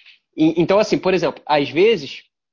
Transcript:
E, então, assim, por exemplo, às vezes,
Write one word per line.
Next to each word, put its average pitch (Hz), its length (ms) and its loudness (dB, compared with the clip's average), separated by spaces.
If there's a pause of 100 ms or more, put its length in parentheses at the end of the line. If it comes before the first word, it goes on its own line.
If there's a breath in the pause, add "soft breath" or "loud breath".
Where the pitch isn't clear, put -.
(360 loud breath)
E, 160 240 2
então, 190 180 2
assim, 208 200 0
por 185 160 -2
exemplo, 156 320 -4
às 143 240 0
vezes, 165 540 0 (280)